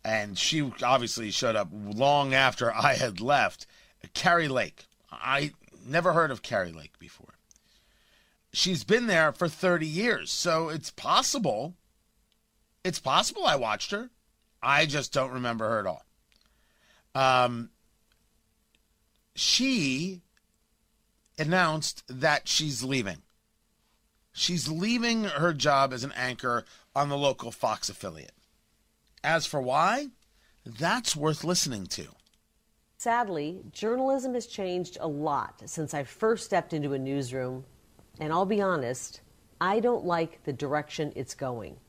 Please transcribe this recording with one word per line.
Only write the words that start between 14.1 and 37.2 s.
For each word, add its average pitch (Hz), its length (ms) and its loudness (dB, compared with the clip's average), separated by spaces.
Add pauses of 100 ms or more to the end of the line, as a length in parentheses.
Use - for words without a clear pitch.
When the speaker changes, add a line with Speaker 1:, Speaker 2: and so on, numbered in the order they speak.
Speaker 1:
I 143 240 4
just 156 260 -4
don't 135 200 0
remember 117 380 -2
her 110 100 0
at 98 60 -4
all. 85 200 -6 (1080)
Um, 127 540 4 (1700)
she 180 840 0 (1160)
announced 160 680 0
that 139 400 2
she's 139 360 0
leaving. 117 400 -2 (1080)
She's - 380 -2
leaving 226 560 0
her 165 280 0
job 135 400 4
as 123 100 -6
an 139 120 -8
anchor 123 500 -2 (300)
on 143 140 2
the 143 80 -2
local 131 340 0
Fox - 380 -2
affiliate. 80 460 -14 (880)
As 156 220 2
for 147 160 -4
why, 175 460 2 (580)
that's 160 500 -2
worth 151 280 0
listening 143 440 -2
to. 73 200 -8 (880)
Speaker 2:
Sadly, 190 640 -2 (100)
journalism 254 600 0
has 233 120 -4
changed 180 560 -4
a 165 60 -4
lot 143 580 -4
since - 280 -6
I 143 100 -4
first 220 420 -2
stepped 175 260 0
into 147 220 -2
a 135 60 -2
newsroom, 131 640 -4 (540)